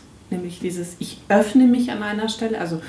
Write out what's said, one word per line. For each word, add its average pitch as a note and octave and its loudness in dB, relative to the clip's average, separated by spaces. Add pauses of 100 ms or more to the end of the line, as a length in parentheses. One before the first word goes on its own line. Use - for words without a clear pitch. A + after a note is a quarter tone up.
(320)
nämlich F3+ -8
dieses, F3 -6
ich - -12 (100)
öffne A3 6
mich B3 2
an G#3 -4
einer G#3 -4
Stelle, A3 -4
also E3 -6